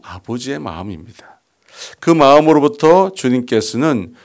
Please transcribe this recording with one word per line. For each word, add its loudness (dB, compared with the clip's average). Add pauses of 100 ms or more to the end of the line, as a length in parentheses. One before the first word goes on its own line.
아버지의 -12
마음입니다. -16 (600)
그 0
마음으로부터 4
주님께서는 -4 (100)